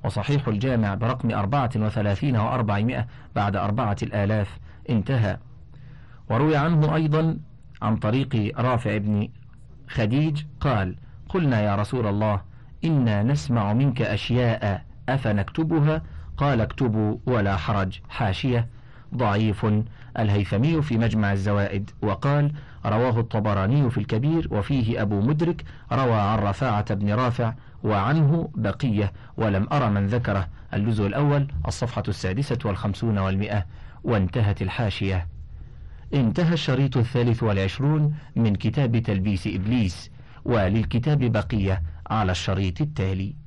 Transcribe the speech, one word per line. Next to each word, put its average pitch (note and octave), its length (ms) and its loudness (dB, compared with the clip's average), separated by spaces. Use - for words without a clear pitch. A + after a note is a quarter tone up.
وصحيح B2 440 -2
الجامع A2 480 0
برقم A#2 360 0
أربعة G#2 440 0
وثلاثين G#2+ 640 0
وأربعمائة A2+ 720 0
بعد G2+ 200 0
أربعة G#2 480 0
الآلاف، G#2 560 0
انتهى. C3 480 2
وروي D3 260 4
عنه D3+ 400 4
أيضا D#3 420 2
عن A2 160 0
طريق A2+ 600 0
رافع A#2+ 400 0
بن G#2 300 0
خديج D3 540 0
قال: G#2 360 0
"قلنا C#3 320 2
يا G#2 140 2
رسول G#2+ 320 0
الله، G#2 340 0
إنا A#2+ 380 4
نسمع A#2+ 500 0
منك B2+ 280 2
أشياء A2 840 0
أفنكتبها؟" D3 920 2
قال: C#3 240 2
"اكتبوا G#2+ 640 0
ولا G2+ 320 2
حرج". F#2+ 420 -2
حاشية: A#2+ 580 0
ضعيف G#2+ 500 2
الهيثمي G#2+ 600 2
في D3 160 0
مجمع G#2+ 360 2
الزوائد، G2+ 580 0
وقال: C#3+ 500 2
رواه A#2 340 2
الطبراني A2 680 2
في - 80 -2
الكبير، C3 540 0
وفيه A2+ 500 0
أبو G2+ 200 2
مدرك D#3 420 2
روى B2 220 2
عن G#2+ 260 4
رفاعة G#2 540 0
بن G2+ 200 0
رافع B2 400 0
وعنه C#3 720 2
بقية G#2 580 0
ولم G2+ 340 2
أر C3+ 180 2
من G2+ 180 2
ذكره. G2+ 400 0
الجزء G#2+ 320 2
الأول، C#3+ 420 2
الصفحة A#2 400 -4
السادسة A#2 580 -2
والخمسون G#2 520 0
والمائة، G2 480 0
وانتهت G#2 580 2
الحاشية. F#2+ 680 -2
انتهى D3 400 2
الشريط C#3 440 2
الثالث A#2+ 460 2
والعشرون C3+ 720 2
من A2 200 4
كتاب A2+ 420 2
تلبيس G2+ 500 0
إبليس، G2+ 640 0
وللكتاب A#2 840 2
بقية F#2+ 520 0
على G#2 220 2
الشريط F#2+ 500 -2
التالي. F#2+ 640 -2